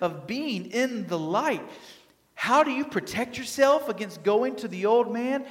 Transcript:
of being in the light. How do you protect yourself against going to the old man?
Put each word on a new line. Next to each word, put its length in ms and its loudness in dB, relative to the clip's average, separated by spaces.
of 240 -4
being 440 -6
in 360 -2
the 120 -2
light. 440 0
How 280 4
do 80 2
you 140 -2
protect 540 -4
yourself 500 4
against 340 -6
going 340 2
to 120 -8
the 160 -4
old 260 4
man? 400 -2